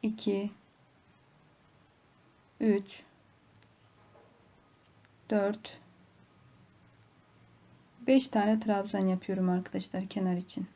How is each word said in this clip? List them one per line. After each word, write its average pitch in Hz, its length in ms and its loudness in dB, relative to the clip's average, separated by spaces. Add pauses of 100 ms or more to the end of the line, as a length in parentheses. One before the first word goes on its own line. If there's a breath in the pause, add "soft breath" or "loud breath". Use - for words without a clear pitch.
İki, 208 480 -2 (2000)
üç, 202 420 0 (2250)
dört, 208 480 -2 (2250)
beş 262 220 6
tane 214 320 2
trabzan 202 460 0
yapıyorum 185 420 0
arkadaşlar 185 580 -4
kenar 185 300 -2
için. 185 400 -6